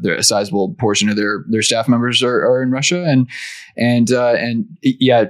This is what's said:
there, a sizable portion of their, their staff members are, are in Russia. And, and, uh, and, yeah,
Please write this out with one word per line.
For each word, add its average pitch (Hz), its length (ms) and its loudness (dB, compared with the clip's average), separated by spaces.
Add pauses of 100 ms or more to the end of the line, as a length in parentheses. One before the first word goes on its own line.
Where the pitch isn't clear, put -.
there, 85 140 -2
a 85 80 -4
sizable 98 560 -2
portion 104 320 0
of 104 60 -2
their, 104 340 -2
their 110 100 0
staff 113 260 0
members 120 360 0
are, 123 240 0
are 127 160 2
in 127 80 -2
Russia. 170 340 -2
And, 131 240 2 (480)
and, 120 340 2
uh, 123 280 2
and, 113 260 -4 (160)
yeah, 123 500 4